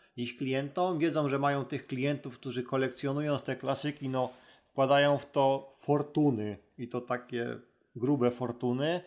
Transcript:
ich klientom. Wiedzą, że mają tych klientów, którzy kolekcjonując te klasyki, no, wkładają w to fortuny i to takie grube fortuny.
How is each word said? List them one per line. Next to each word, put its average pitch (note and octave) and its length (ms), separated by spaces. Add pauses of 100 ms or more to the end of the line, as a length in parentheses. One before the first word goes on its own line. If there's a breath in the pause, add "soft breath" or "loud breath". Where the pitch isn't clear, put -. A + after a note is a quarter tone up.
(160 soft breath)
ich A#2+ 200
klientom. C#3+ 600
Wiedzą, D3 300
że C#3 100
mają C#3 260
tych C3+ 220
klientów, C3+ 520
którzy B2 240
kolekcjonując C3+ 800
te C3 140
klasyki, C#3 520
no, B2+ 220 (380 loud breath)
wkładają C#3+ 500
w - 120
to C3+ 460
fortuny C#3+ 840 (200)
i A#2+ 100
to B2 120
takie A#2+ 580 (380)
grube B2 340
fortuny. B2+ 760